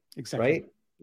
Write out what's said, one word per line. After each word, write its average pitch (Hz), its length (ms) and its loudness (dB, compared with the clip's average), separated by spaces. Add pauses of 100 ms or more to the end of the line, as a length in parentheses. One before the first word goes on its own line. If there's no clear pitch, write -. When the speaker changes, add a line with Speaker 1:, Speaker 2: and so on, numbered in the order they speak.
(160)
Speaker 1:
Exactly. 123 340 0
Speaker 2:
right? 165 140 0 (380)